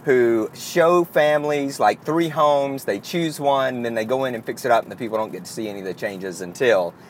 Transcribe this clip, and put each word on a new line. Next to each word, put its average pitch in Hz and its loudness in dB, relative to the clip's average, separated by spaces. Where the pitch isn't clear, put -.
who 117 4
show 175 4
families, 147 0
like, 107 2
three 165 0
homes. 139 0
They 120 -4
choose 165 -4
one, 135 0
and 120 -6
then 117 -4
they 110 -2
go 131 0
in 127 -4
and 110 -8
fix - -8
it 123 2
up, 113 6
and - -16
the 98 -10
people 110 -4
don't 110 -4
get 92 -12
to - -14
see 110 -6
any 101 -10
of 95 -12
the 92 -6
changes 95 -8
until 92 0